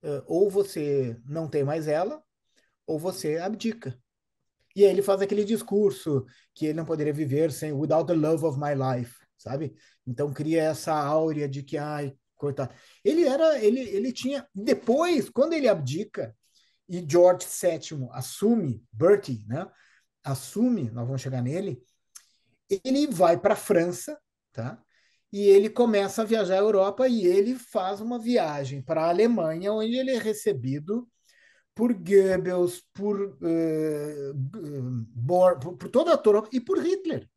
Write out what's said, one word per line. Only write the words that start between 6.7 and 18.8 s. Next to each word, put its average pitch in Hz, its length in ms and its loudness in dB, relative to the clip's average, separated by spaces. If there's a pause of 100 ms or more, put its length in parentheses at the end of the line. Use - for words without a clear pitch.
não 160 100 -6
poderia 156 280 -2
viver 147 380 0
sem 151 220 -8
"without 156 340 0
the 175 80 0
love 160 300 0
of 147 140 0
my 147 160 -4
life", 127 420 -4 (200)
sabe? 139 380 -10 (320)
Então 139 260 -6
cria 156 300 0
essa 156 320 -2
áurea 151 540 0
de 139 160 -8
que, 156 120 -10
ai, 147 380 -6 (220)
coitado. 139 360 -6 (320)
Ele 320 200 2
era, 294 380 2
ele, 233 180 4
ele 226 320 -4
tinha, 269 420 -6
depois, 269 760 0
quando 311 260 0
ele 277 140 2
abdica 156 680 -4 (540)
e 175 180 -8
George 175 400 6
sétimo 156 680 -6
assume, 190 680 -2 (100)